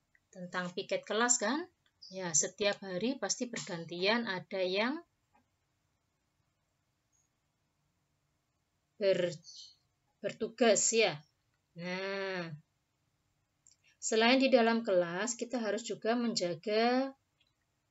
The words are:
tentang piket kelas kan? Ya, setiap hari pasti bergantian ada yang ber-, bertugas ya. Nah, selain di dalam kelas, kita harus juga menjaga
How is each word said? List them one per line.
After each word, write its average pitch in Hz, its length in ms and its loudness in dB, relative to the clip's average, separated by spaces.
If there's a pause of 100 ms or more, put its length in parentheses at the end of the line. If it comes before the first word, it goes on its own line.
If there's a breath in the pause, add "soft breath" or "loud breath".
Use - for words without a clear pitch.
(300)
tentang 180 480 -6
piket 190 240 -4
kelas 233 400 0
kan? 277 240 -2 (480)
Ya, 185 240 -6
setiap 202 480 0
hari 190 320 -4
pasti 226 320 -6
bergantian 185 800 -4
ada 190 320 -6
yang 214 400 -2 (4000)
ber-, 180 400 2 (800 loud breath)
bertugas 220 720 2
ya. 202 240 2 (640)
Nah, 185 720 -6 (1500 soft breath)
selain 233 400 4
di 262 80 4
dalam 226 320 6
kelas, 185 560 0
kita 240 240 -6
harus 214 240 -4
juga 220 320 -2
menjaga 226 960 0 (760)